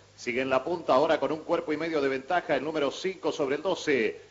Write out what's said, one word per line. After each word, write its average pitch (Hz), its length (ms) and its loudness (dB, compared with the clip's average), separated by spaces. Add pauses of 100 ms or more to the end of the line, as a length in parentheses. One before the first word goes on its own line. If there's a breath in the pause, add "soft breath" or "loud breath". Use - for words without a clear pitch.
(160)
sigue 123 240 -4
en 131 80 0
la 131 160 2
punta 165 300 0
ahora 156 260 4
con 139 120 0
un 156 80 -4
cuerpo 165 340 -2
y - 20 0
medio 160 240 -2
de 139 80 2
ventaja 143 480 0
el 131 80 -2
número 151 260 -2
cinco 175 400 -4
sobre 143 260 0
el 151 60 -6
doce, 139 680 0